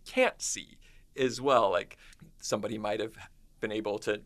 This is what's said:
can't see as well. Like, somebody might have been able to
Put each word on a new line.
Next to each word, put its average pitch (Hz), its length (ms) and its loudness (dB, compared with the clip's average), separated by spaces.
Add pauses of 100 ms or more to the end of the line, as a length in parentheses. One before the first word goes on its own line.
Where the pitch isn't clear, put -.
can't - 360 0
see - 360 -8 (400)
as 123 240 0
well. 123 280 6
Like, - 280 0 (420)
somebody 107 380 -4
might 107 240 -2
have 110 120 -6 (460)
been 107 140 -6
able 107 260 -4
to 104 260 -2